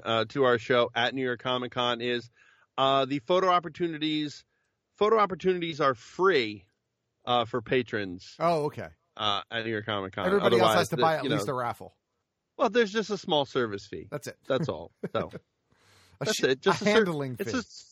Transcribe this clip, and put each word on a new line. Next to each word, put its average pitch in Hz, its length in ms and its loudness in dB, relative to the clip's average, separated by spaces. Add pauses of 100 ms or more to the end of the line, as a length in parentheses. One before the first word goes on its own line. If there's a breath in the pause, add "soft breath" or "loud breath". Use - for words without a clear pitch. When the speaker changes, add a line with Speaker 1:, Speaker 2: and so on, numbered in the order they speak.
Speaker 1:
uh, 113 240 2
to 139 140 0
our 123 160 6
show 120 360 2
at 120 200 0
New 131 80 -4
York 123 180 -4
Comic 127 300 -4
Con 120 300 -2
is, 120 280 -4 (480 soft breath)
uh, 135 280 4
the 139 120 -4
photo 185 320 2
opportunities. 156 960 -2 (520)
Photo 220 240 4
opportunities 175 600 0
are 135 120 4
free, 123 720 0 (600)
uh, 123 200 2
for 117 160 -4
patrons. 107 760 -4
Speaker 2:
Oh, 160 240 2
okay. 120 240 -6 (300)
Speaker 1:
Uh, 101 240 0 (100)
at 113 140 -4
New 113 60 -4
York 107 140 -4
Comic 98 280 -4
Con. 98 120 -4
Speaker 2:
Everybody 95 300 2
else 92 60 4
Speaker 1:
Otherwise, 110 160 4
Speaker 2:
has - 120 0
to 170 60 -6
Speaker 1:
the, - 60 0
Speaker 2:
buy 160 160 2
at 143 80 -6
Speaker 1:
you 131 40 -4
Speaker 2:
least 107 180 -2
Speaker 1:
know, 139 60 -4
Speaker 2:
a 123 40 -4
raffle. 120 360 -8 (640)
Speaker 1:
well, 247 120 2
there's 214 220 2
just 214 200 -4
a 196 60 -4
small 151 280 0
service 107 400 -4
fee. 87 240 -12
Speaker 2:
That's 147 180 -10
it. 110 100 -14 (100)
Speaker 1:
That's 135 220 0
all. 85 220 -8 (220)
So 90 220 -4
Speaker 2:
<laughs> - 840 -20
A 143 60 -6
Speaker 1:
that's 214 120 -2
Speaker 2:
sh-, - 80 -4
Speaker 1:
it. 131 160 2
Just 190 200 2
Speaker 2:
a 196 40 0
Speaker 1:
a - 20 4
ser-, 208 80 4
Speaker 2:
handling 147 420 0
Speaker 1:
it's 110 140 -6
Speaker 2:
fee. 254 80 -2
Speaker 1:
a, - 40 -8 (280)